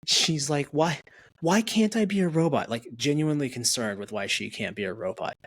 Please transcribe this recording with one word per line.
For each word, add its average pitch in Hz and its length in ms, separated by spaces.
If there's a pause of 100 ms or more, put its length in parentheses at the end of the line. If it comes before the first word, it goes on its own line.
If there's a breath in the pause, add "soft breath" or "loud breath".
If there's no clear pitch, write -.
she's 147 440
like, 147 200
Why, 156 300 (420 loud breath)
why 180 200
can't 220 340
I 220 100
be 196 160
a 180 80
robot? 156 400
Like, 117 260
genuinely 147 540
concerned 113 500
with 101 120
why 104 160
she 101 220
can't 98 260
be 104 80
a 95 100
robot. 90 540